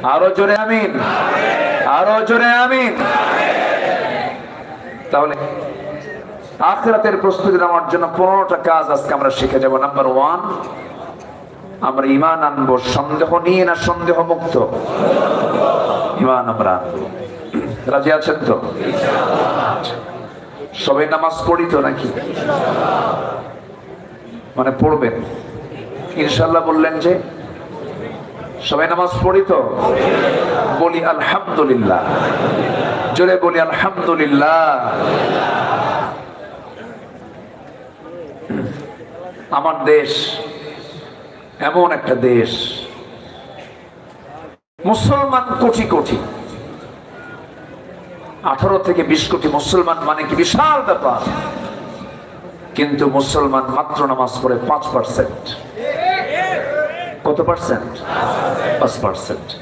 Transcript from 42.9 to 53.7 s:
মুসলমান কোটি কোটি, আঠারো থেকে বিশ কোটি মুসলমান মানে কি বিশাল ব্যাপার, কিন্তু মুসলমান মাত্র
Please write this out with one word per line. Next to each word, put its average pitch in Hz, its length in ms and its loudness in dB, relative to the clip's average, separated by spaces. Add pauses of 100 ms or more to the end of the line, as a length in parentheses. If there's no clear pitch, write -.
মুসলমান 254 580 2 (160)
কোটি 226 240 4
কোটি, 143 340 0 (2250)
আঠারো 190 340 2
থেকে 175 260 2
বিশ 156 240 2
কোটি 170 200 0
মুসলমান 165 580 2
মানে 156 180 0
কি 147 120 -2
বিশাল 277 460 4
ব্যাপার, 131 480 0 (1500)
কিন্তু 147 340 2
মুসলমান 139 540 2
মাত্র 139 440 -2